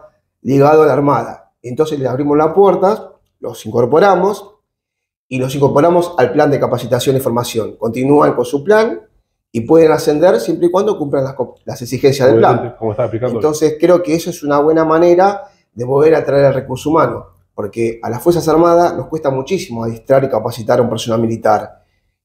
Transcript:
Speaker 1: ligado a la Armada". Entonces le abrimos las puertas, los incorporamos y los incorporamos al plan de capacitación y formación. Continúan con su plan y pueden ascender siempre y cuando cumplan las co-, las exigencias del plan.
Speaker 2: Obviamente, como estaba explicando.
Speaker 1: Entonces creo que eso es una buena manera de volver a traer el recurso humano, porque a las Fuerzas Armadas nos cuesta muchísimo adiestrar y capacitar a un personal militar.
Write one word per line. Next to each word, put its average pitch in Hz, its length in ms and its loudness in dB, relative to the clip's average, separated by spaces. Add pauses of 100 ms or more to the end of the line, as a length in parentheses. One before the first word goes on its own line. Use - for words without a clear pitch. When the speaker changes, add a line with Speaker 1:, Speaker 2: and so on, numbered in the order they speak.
(420)
Speaker 1:
ligado 143 420 4
a - 20 4
la 139 80 2
Armada". 127 580 -2 (100)
Entonces 147 380 -4
le 127 80 -2
abrimos 143 300 -2
las 156 160 2
puertas, 196 500 2 (360)
los 113 260 -14
incorporamos 170 920 0 (720)
y 127 120 -6
los 131 160 -4
incorporamos 147 640 2
al 127 140 2
plan 147 180 2
de 131 100 0
capacitación 123 580 -2
y - 20 -4
formación. 117 560 -4
Continúan 135 580 0
con 123 120 -2
su 143 180 -6
plan 220 380 0 (500)
y 117 100 -4
pueden 156 300 4
ascender 151 480 2
siempre 165 280 -2
y 175 40 -4
cuando 202 260 0
cumplan 143 280 -4
las 131 80 -8
co-, 120 220 -8 (100)
las 110 160 -14
exigencias 127 480 2
del 110 80 6
plan. 135 160 4
Speaker 2:
Obviamente, 120 260 -6
como 110 120 -4
estaba 113 160 -2
explicando. 117 320 -4
Speaker 1:
Entonces 151 400 0
creo 170 220 4
que 156 140 -2
eso 165 140 -6
es 170 120 -12
una 143 180 0
buena 160 260 2
manera 175 580 2 (300)
de 117 120 -10
volver 147 300 2
a 143 80 0
traer 139 220 2
el 131 80 2
recurso 131 360 -6
humano, 143 360 -2 (280)
porque 110 480 -6
a 110 80 -8
las 117 140 -8
Fuerzas 165 240 0
Armadas 170 480 2
nos 127 120 -8
cuesta 156 220 -6
muchísimo 131 540 -6
adiestrar 113 400 0
y 131 60 -2
capacitar 120 500 -2
a - 20 2
un 117 80 -2
personal 113 320 -4
militar. 110 640 -2 (420)